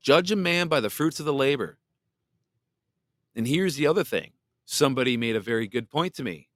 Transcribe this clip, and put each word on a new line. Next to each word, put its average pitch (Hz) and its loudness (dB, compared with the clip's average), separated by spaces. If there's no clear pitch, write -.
"Judge 180 4
a 214 2
man 175 0
by 156 4
the 104 -2
fruits 160 -4
of 147 -6
the 151 0
labor." 135 0
And 113 -4
here's 160 0
the 147 0
other 160 2
thing. - -4
Somebody 127 0
made 117 0
a 107 0
very 113 -2
good 113 -4
point 170 -4
to 135 -10
me. 80 -10